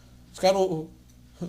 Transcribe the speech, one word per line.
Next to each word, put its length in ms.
Скажу, 540